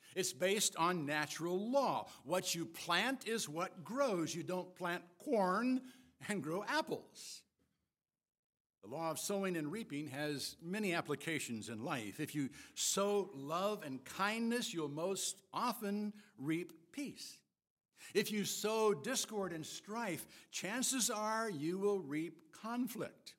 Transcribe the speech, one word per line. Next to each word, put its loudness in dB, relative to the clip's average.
It's 0
based 2
on 4
natural 0
law. 4
What 0
you -2
plant 2
is 0
what -4
grows. 2
You -4
don't -4
plant -2
corn 2
and 0
grow 0
apples. -2
The -16
law -2
of -2
sowing 2
and 0
reaping -4
has -2
many 0
applications 0
in -6
life. -2
If -4
you 0
sow 2
love -2
and -6
kindness, 0
you'll 0
most -2
often 0
reap -4
peace. -10
If 2
you 2
sow 4
discord -2
and -4
strife, -4
chances 0
are 0
you 0
will 4
reap -6
conflict. -6